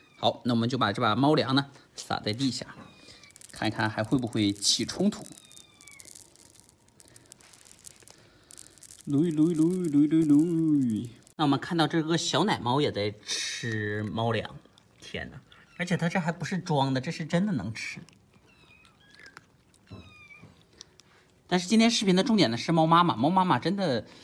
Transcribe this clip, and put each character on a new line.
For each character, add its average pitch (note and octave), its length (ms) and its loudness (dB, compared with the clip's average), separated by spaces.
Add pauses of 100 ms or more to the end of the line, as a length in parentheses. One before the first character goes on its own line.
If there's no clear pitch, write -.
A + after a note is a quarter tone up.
(160)
好， - 280 0
那 B2 80 0
我 A#2 60 2
们 A#2 100 0
就 B2+ 80 -4
把 A2+ 160 2
这 G2+ 80 -4
把 A2 160 2
猫 C#3 180 4
粮 C3 200 0
呢 C3+ 160 0 (240)
撒 - 260 -6
在 G#2+ 120 -4
地 B2+ 180 0
下， - 240 -10 (760)
看 - 160 -6
一 - 20 -2
看 A2 180 -2
还 G#2+ 160 -4
会 C#3 140 0
不 A#2+ 80 -2
会 G#2+ 260 0
起 - 320 0
冲 F#3+ 260 0
突。 - 140 -10 (3750)
撸 D3 200 0
一 F3 60 -2
撸 D#3 200 2
一 F3 40 -2
撸 D#3+ 180 2
一 F3+ 160 -4
撸 C#3+ 140 4
一 D#3+ 220 4
撸 D3 200 6
撸。 D3 640 0 (280)
那 D#3+ 80 0
我 D3 40 2
们 C#3 100 2
看 - 180 -6
到 D#3+ 100 2
这 E3 160 0
个 D#3+ 160 0
小 - 260 0
奶 G3 140 0
猫 B2+ 240 0
也 A2+ 100 0
在 G#2 180 -2 (140)
吃 G#2+ 800 -6
猫 A2+ 260 -2
粮， A2 260 -4 (440)
天 - 300 -12
哪！ C#3+ 100 -18 (380)
而 F3 80 -6
且 F3+ 100 -2
它 E3 100 -2
这 F3+ 140 0
还 D#3+ 100 -2
不 E3 140 -6
是 F#3 140 -4
装 C#3 340 0
的， C3 80 0
这 C3 100 -8
是 D#3+ 140 -6
真 F3 220 0
的 G#3+ 80 -2
能 A2+ 180 -4
吃。 - 280 -12 (3500)
但 F3+ 120 2
是 F3+ 80 -4
今 A3 140 4
天 A3+ 100 6
视 A#3 140 0
频 F#3+ 100 6
的 F#3 80 6
重 A3 140 2
点 D3+ 140 4
呢 A#2 80 -2
是 - 120 -4
猫 E3 160 6
妈 E3 160 6
妈， E3 140 2
猫 C3 140 2
妈 F#3 120 4
妈 E3 160 4
真 E3 160 -2
的 E3+ 320 -2 (180)